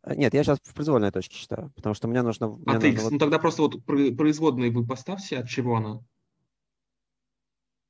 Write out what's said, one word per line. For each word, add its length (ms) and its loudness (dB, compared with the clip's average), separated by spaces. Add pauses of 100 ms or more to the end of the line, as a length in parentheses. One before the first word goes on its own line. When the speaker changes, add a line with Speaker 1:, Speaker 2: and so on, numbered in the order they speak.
Speaker 1:
А, 100 -6
нет, 200 2
я 100 4
щас 180 2
в 120 -20
произвольной 360 2
точке 260 -6
считаю, 380 -10
потому 200 -4
что 140 -4
мне 140 2
нужно, 260 -2
мне 280 -2
Speaker 2:
От 20 0
Speaker 1:
нужно 240 2
Speaker 2:
x. 0 -
Speaker 1:
вот 120 0
Speaker 2:
Ну, 40 0
тогда 220 2
просто 220 0
вот 220 -2
про-, 300 2
производные 560 2
вы 160 0
поставьте, 520 -8
от 100 -8
чего 280 -2
она. 240 -4 (1900)